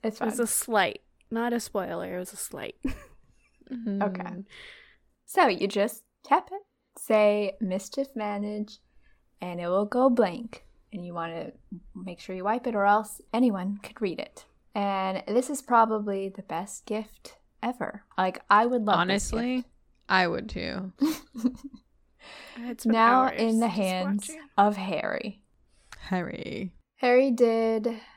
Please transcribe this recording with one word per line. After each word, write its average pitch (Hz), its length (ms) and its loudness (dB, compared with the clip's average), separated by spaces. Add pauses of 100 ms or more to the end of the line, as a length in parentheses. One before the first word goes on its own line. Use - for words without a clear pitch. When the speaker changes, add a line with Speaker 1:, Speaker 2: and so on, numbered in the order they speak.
Speaker 1:
It's 220 160 -4
Speaker 2:
it - 60 -4
was 220 100 -2
Speaker 1:
fine. 233 80 0
Speaker 2:
a - 20 -4
slight, - 540 0 (320)
not 233 200 -2
a 240 60 0
spoiler. 180 560 -6
It 180 60 -4
was 185 120 -10
a - 40 -16
slight. - 440 -10
<laughs> - 40 -14 (880)
Speaker 3:
Mm-hmm. 220 300 -4
Speaker 1:
Okay. 180 420 -6 (840)
So 330 220 4
you 190 180 0
just 202 380 -2 (200)
tap 349 280 2
it, 403 100 -8 (340)
say 208 640 2
"Mischief 202 540 -4
manage," 208 640 -6 (640)
and 175 200 -8
it 175 60 -4
will 190 200 2
go 247 220 4
blank. 226 560 0 (280)
And 175 120 -10
you 175 100 -12
want 165 200 -6
to 160 180 -10 (440)
make 180 240 -12
sure 185 160 -10
you 185 80 -8
wipe 240 240 -2
it, 220 80 -2
or 196 80 2
else 208 360 2 (140)
anyone 202 480 2
could - 180 -12
read 185 200 -2
it. - 240 -12 (300)
And 190 520 -2
this 247 240 2
is 277 120 -6
probably 214 640 2
the 196 140 -12
best - 440 -8
gift - 520 -8 (220)
ever. 247 440 -6 (120)
Like, 185 320 0
I 214 180 8
would 247 180 2
love 214 100 4
this 170 60 4 (320)
Speaker 3:
Honestly, 247 240 -2
Speaker 1:
gift. 247 120 -6 (400)
Speaker 3:
I 185 200 4
would 208 200 -4
too. 185 480 -8
Speaker 1:
<laughs> - 60 0 (1500)
Speaker 2:
I 233 40 -14
had 240 200 -10
spent 220 120 2
Speaker 1:
Now 233 300 6
Speaker 2:
hours - 180 0
Speaker 1:
in 226 200 2
the 233 60 2
Speaker 2:
just 185 120 -2
Speaker 1:
hands 190 500 0
Speaker 2:
watching. 311 140 -14 (160)
Speaker 1:
of 208 180 6
Harry. 190 640 -6 (680)
Speaker 3:
Harry. - 640 -6 (240)
Speaker 1:
Harry 254 340 6
did, 226 720 2 (160)